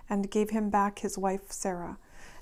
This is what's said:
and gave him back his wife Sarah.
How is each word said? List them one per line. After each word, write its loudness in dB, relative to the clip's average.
and 0
gave 2
him 2
back 4
his -4
wife -2
Sarah. -4